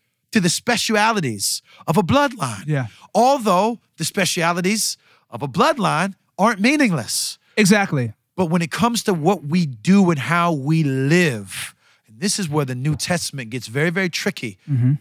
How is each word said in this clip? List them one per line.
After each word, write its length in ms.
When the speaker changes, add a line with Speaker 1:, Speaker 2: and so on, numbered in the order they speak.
Speaker 1:
to 80
the 100
specialities 1120
of 100
a 60
bloodline. 640
Speaker 2:
Yeah. 200
Speaker 1:
Although 640
the 80
specialities 920
of 100
a 60
bloodline 680
aren't 240
meaningless. 800
Speaker 2:
Exactly. 560
Speaker 1:
But 100
when 160
it 100
comes 320
to 100
what 300
we 220
do 460
and 80
how 340
we 300
live, 920
and 140
this 180
is 80
where 160
the 120
New 200
Testament 540
gets 180
very, 220
very 200
tricky 480
Speaker 2:
Mm-hmm. 320